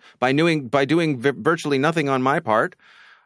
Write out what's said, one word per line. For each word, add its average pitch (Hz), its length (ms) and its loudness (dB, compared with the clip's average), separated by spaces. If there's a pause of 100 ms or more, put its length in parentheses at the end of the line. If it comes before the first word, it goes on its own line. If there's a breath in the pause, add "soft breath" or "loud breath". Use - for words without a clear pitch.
(180 soft breath)
by 127 140 0
doing, 156 340 0
by 139 180 0
doing 156 360 0
vi-, 135 160 0
virtually 147 420 -2
nothing 151 300 0
on 131 140 0
my 143 180 0
part. 120 340 0 (520 loud breath)